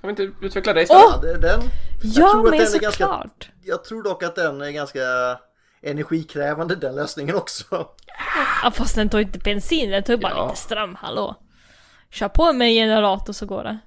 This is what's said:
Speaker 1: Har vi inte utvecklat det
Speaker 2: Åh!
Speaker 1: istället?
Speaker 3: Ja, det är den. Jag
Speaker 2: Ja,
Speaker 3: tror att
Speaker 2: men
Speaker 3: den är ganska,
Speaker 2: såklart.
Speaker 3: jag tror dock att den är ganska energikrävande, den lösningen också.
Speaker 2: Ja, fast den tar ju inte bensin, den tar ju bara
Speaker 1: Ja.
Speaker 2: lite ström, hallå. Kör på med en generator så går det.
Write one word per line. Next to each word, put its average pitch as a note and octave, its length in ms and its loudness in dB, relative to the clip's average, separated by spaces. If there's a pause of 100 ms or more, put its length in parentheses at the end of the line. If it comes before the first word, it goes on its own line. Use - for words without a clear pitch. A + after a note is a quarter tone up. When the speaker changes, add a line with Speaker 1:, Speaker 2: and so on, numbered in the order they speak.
Speaker 1:
Har F#3 60 -10
vi - 20 -6 (140)
inte G3 220 -10
utvecklat G3 300 -2
det E3 40 4
Speaker 2:
Åh! E3 40 4
Speaker 1:
istället? F4+ 280 10
Speaker 3:
Ja, - 100 0
det E3 100 2
är F3 100 2 (160)
den. A#3+ 40 4 (420)
Jag A3+ 220 4
Speaker 2:
Ja, G4 60 8
Speaker 3:
tror G#4+ 140 4
att F#4+ 60 8
Speaker 2:
men D#4 80 2
Speaker 3:
den - 160 4
är G4+ 40 2
ganska, G#3+ 120 -2
Speaker 2:
såklart. - 600 -6 (120)
Speaker 3:
jag F3 200 -6
tror A3 200 -12
dock F#3+ 200 -4
att F3 120 -6
den D3 260 -4
är C#3+ 100 -8
ganska C#3+ 300 -8 (800)
energikrävande, D3+ 960 -6
den C3+ 200 -8
lösningen D3 400 -6
också. - 520 -8 (760)
Speaker 2:
Ja, A#3 80 0
fast - 240 0
den G#3 140 2
tar G#3+ 100 0
ju G#3+ 60 0
inte F#3+ 140 -10
bensin, G#3 520 -2
den G3 120 -2
tar A#3 100 0
ju A#3+ 60 0
bara F3+ 120 -4
Speaker 1:
Ja. - 160 -4
Speaker 2:
lite - 120 -8
ström, G#3 360 -8
hallå. G#3 400 -8 (760)
Kör - 200 -6
på D#4+ 240 4
med B3 140 2
en A3+ 60 4
generator G#3+ 600 0
så G#3 120 -10
går G3 180 -8
det. G#3+ 240 -8